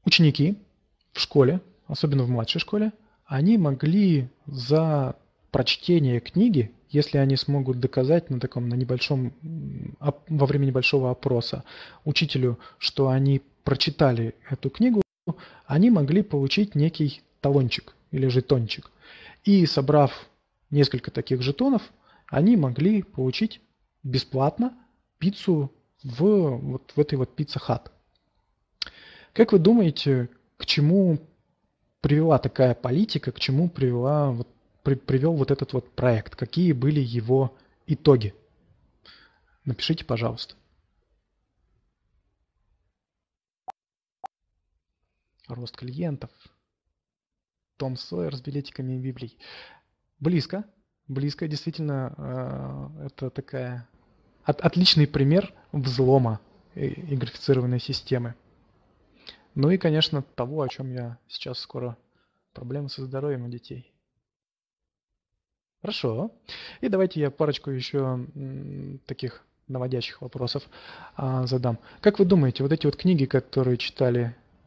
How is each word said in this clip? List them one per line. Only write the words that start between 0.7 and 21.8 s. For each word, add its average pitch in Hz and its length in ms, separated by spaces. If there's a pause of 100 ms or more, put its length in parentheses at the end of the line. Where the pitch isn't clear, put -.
в - 80
школе, 147 400 (260)
особенно 143 360
в 120 60
младшей 123 320
школе, 214 320 (320)
они 170 320
могли 151 720 (180)
за 139 680 (360)
прочтение 135 680
книги, 170 500 (180)
если 147 300
они 135 180
смогут 131 420
доказать 131 520
на 123 80
таком, 120 300
на 120 60
небольшом, 127 580 (100)
м, 147 580
оп-, - 280
во 147 180
время 143 180
небольшого 127 460
опроса 123 520 (420)
учителю, 131 540 (200)
что - 300
они 135 320 (220)
прочитали 131 720 (140)
эту - 220
книгу, 226 300 (680)
они 170 240
могли 170 320
получить 156 520
некий 151 460 (200)
талончик 139 540 (160)
или 135 160
жетончик. 123 640 (540)
И 196 220
собрав 143 600 (440)
несколько 143 400
таких 123 300
жетонов, 226 420 (440)